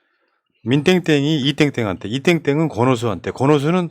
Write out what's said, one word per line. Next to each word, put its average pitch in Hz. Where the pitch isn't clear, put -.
민땡땡이 147
이땡땡한테, 131
이땡땡은 147
권오수한테, 113
권오수는 151